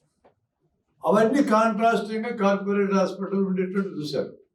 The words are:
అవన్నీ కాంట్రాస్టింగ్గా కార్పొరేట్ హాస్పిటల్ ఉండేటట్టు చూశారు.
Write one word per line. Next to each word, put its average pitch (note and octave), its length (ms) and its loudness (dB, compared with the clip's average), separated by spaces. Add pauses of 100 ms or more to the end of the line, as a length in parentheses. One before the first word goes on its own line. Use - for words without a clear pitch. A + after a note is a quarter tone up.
(1040)
అవన్నీ A3+ 380 4
కాంట్రాస్టింగ్గా A3 920 0
కార్పొరేట్ G3 580 0
హాస్పిటల్ F#3+ 520 -2
ఉండేటట్టు F#3 340 -4
చూశారు. - 580 -6 (180)